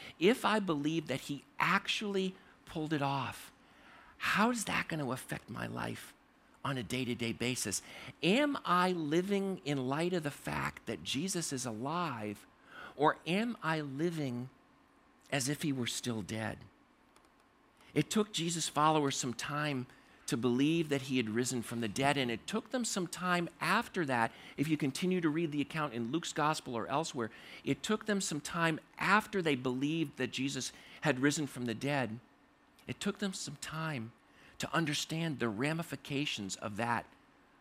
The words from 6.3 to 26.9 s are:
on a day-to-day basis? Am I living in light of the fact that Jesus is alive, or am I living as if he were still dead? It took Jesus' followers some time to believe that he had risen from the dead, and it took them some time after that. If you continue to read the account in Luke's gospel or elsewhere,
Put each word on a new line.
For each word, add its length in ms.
on 140
a 60
day-to-day 480
basis? 500
Am 420
I 280
living 760
in 220
light 260
of 80
the 80
fact 560
that 180
Jesus 480
is 140
alive, 800
or 300
am 380
I 180
living 680
as 180
if 140
he 80
were 160
still 340
dead? 360
It 180
took 200
Jesus' 380
followers 460
some 180
time 540
to 80
believe 540
that 140
he 140
had 120
risen 320
from 180
the 80
dead, 300
and 120
it 160
took 260
them 120
some 240
time 400
after 440
that. 260
If 100
you 100
continue 440
to 80
read 220
the 100
account 320
in 180
Luke's 220
gospel 420
or 120
elsewhere, 420